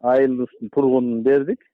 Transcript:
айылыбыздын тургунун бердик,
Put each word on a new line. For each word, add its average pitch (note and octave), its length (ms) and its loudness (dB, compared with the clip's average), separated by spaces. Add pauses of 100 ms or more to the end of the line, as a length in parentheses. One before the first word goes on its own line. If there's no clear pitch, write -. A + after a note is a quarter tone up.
айылыбыздын B2+ 720 -2
тургунун B2 480 0
бердик, C#3 380 0 (140)